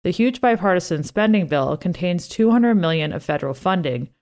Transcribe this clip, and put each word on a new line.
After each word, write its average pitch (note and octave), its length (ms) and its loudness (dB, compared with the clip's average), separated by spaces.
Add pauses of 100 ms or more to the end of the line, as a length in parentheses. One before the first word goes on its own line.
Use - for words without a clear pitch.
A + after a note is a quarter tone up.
The F3+ 80 -2
huge B3 320 0
bipartisan F3+ 600 0
spending G#3 420 2
bill C#3 320 0
contains F3+ 500 -4
two A3+ 220 2
hundred A#3 240 4
million D#3+ 400 0
of D#3+ 100 -6
federal C#3+ 300 -2
funding C#3+ 560 -2 (120)